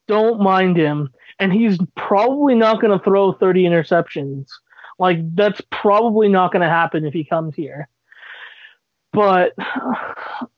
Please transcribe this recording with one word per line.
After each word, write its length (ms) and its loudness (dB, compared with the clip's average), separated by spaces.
don't 320 0
mind 360 2
him. 340 0
And 120 0
he's 260 2
probably 580 0
not 260 2
gonna 200 2
throw 320 2
thirty 320 2
interceptions. 840 -2
Like, 200 2
that's 260 0
probably 580 2
not 240 2
gonna 160 0
happen 360 -2
if 80 -6
he 120 -6
comes 320 -6
here. 320 -12
But, 400 2